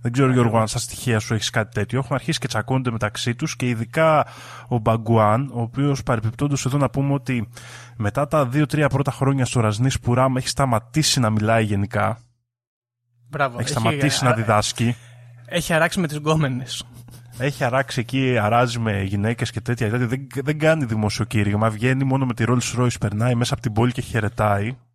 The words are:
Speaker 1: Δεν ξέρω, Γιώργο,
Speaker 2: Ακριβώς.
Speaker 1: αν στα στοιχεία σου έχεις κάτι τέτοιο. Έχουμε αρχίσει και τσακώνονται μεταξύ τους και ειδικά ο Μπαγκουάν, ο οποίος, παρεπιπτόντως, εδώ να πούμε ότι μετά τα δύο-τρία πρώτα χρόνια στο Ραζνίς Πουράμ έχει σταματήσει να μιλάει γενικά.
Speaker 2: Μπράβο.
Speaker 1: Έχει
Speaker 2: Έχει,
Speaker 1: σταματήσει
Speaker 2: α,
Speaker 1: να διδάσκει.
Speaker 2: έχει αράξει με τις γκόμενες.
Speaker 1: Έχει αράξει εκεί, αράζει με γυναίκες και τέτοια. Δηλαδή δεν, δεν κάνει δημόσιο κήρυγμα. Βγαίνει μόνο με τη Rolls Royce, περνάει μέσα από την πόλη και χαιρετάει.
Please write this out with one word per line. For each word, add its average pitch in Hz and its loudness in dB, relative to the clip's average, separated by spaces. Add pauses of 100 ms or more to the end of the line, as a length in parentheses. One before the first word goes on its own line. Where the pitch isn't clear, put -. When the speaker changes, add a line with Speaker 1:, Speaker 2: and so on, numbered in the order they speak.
Speaker 1:
Δεν 123 -2
ξέρω, 135 4
Γιώργο, 117 4
Speaker 2:
Ακριβώς. 113 4
Speaker 1:
αν 110 0
στα 123 -6
στοιχεία - -2
σου 113 -2
έχεις - -2
κάτι 107 -2
τέτοιο. 104 -2
Έχουμε 139 -4
αρχίσει - -4
και - -6
τσακώνονται 123 -2
μεταξύ 113 -2
τους 156 -6
και 127 -2
ειδικά 135 2 (420)
ο 123 0
Μπαγκουάν, 113 2
ο 120 -6
οποίος, 135 -2
παρεπιπτόντως, 127 -2
εδώ 139 0
να 135 2
πούμε 139 0
ότι 123 -2 (480)
μετά 113 -2
τα 147 2
δύο-τρία 147 2
πρώτα 139 0
χρόνια 135 0
στο 123 0
Ραζνίς 110 0
Πουράμ 127 2
έχει 127 -4
σταματήσει 139 0
να 110 4
μιλάει 110 2
γενικά. 101 -2 (1080)
Speaker 2:
Μπράβο. 139 -2
Speaker 1:
Έχει 120 -2
Speaker 2:
Έχει, 139 -2
Speaker 1:
σταματήσει 135 0
Speaker 2:
α, 127 4
Speaker 1:
να 120 4
διδάσκει. 110 0 (500)
Speaker 2:
έχει 170 -4
αράξει 165 2
με 170 0
τις 147 -6
γκόμενες. 147 -2 (540)
Speaker 1:
Έχει 139 -2
αράξει 127 0
εκεί, 127 0
αράζει 117 2
με 107 -2
γυναίκες 104 -2
και 107 -6
τέτοια. 120 -2
Δηλαδή 120 0
δεν, 131 -4 (180)
δεν 151 -2
κάνει 156 2
δημόσιο 107 -2
κήρυγμα. 104 0
Βγαίνει 127 0
μόνο 135 0
με 120 -2
τη 113 0
Rolls 120 0
Royce, 123 0
περνάει 113 0
μέσα 120 0
από 135 -6
την 110 -4
πόλη 117 2
και - -6
χαιρετάει. 107 0 (180)